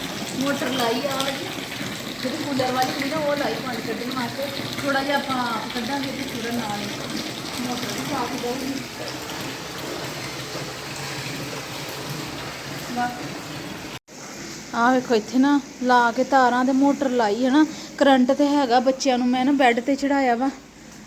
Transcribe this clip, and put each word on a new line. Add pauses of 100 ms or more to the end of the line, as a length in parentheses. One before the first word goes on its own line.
(400)
ਮੋਟਰ
ਲਾਈ
ਆ
ਵਾਲੀ, (800)
ਜਿਹੜੀ
ਕੂਲਰ
ਵਾਲੀ
ਹੁੰਦੀ
ਨਾ,
ਉਹ
ਲਾਈ (120)
ਪਾਣੀ
ਕੱਢਣ
ਵਾਸਤੇ। (360)
ਥੋੜ੍ਹਾ
ਜਿਹਾ
ਆਪਾਂ
ਆਪ
ਕੱਢਾਂਗੇ
ਤੇ
ਥੋੜ੍ਹਾ
ਨਾਲ (840)
ਮੋਟਰ
ਵੀ
ਸਾਫ਼
ਕਰੂਗੀ। (4000)
ਆਹ
ਵੇਖੋ,
ਇੱਥੇ
ਨਾ (220)
ਲਾ
ਕੇ
ਤਾਰਾਂ
ਤੇ
ਮੋਟਰ
ਲਾਈ
ਹੈ
ਨਾ, (320)
ਕਰੰਟ
ਤੇ
ਹੈਗਾ।
ਬੱਚਿਆਂ
ਨੂੰ
ਮੈਂ
ਨਾ
ਬੈੱਡ
ਤੇ
ਚੜਾਇਆ
ਵਾ, (560)